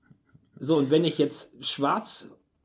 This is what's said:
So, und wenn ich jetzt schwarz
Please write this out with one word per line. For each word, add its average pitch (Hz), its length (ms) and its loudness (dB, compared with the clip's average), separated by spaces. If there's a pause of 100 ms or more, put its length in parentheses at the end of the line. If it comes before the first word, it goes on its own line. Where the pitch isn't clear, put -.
(560)
So, 151 200 0
und 135 140 2
wenn 160 140 6
ich 156 140 -2
jetzt - 460 -4
schwarz - 680 -2 (340)